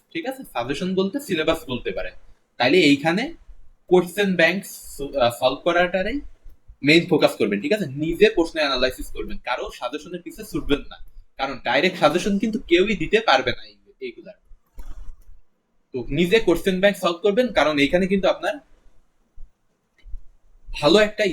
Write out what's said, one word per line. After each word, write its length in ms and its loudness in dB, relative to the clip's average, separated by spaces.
ঠিক 180 -8
আছে, 120 -10
সাজেশন 460 -4
বলতে 180 0
সিলেবাস 340 0
বলতে 240 -8
পারেন। 180 -8
তাইলে 200 4
এইখানে 340 2
কোশ্চেন 400 2
ব্যাংক 240 4
স-, 480 -12
আহ, 180 4
সলভ 260 2
করাটারই 520 0
মেইন 220 8
ফোকাস 300 4
করবেন, 240 0
ঠিক 120 0
আছে? 100 -2
নিজে 240 4
প্রশ্ন 260 0
অ্যানালাইসিস 540 -2
করবেন, 200 -6
কারো 160 -4
সাজেশনের 460 -10
পিছে 260 -14
ছুটবেন 400 -2
না, 80 -20
কারণ 180 -6
ডাইরেক্ট 340 2
সাজেশন 400 2
কিন্তু 160 -2
কেউই 320 4
দিতে 160 2
পারবে 300 2
না 120 -14
এই, 60 -20
এইগুলার। 320 -16
তো 60 -6
নিজে 180 4
কোশ্চেন 360 2
ব্যাংক 200 4
সলভ 220 0
করবেন, 220 2
কারণ 160 4
এইখানে 280 2
কিন্তু 220 2
আপনার 200 -6
ভালো 180 4
একটা 140 -4